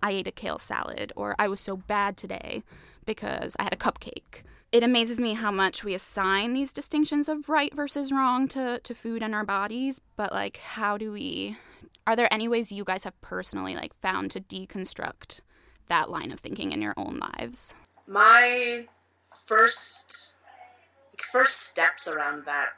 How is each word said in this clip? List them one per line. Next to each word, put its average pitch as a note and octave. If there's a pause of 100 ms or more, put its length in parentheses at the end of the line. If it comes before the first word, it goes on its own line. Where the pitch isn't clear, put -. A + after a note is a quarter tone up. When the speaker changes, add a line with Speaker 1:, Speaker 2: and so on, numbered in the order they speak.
Speaker 1:
I G3+
ate G3
a F#3+
kale D#2
salad," -
or, G3+
"I G#3
was G3
so G3
bad G3+
today - (420)
because -
I -
had G3+
a -
cupcake." - (280)
It A#3
amazes A#3
me A#3
how A3+
much F#3+
we G3+
assign G3
these C4+
distinctions D4
of D4+
right D4
versus C#4+
wrong C4
to, B3+
to -
food A3+
and G#3+
our G#3+
bodies, G#3 (140)
but, G#3
like, G3
how G#3
do G#3+
we, G3+ (480)
are A3
there A#3
any A3
ways A#3
you G3+
guys F#3+
have F#3
personally, F#3
like, -
found F#3+
to G3
deconstruct - (460)
that E3
line D3
of -
thinking -
in F2
your G#2
own -
lives? - (340)
Speaker 2:
My A#3+ (460)
first, - (960)
first C4
steps -
around D3
that C#3+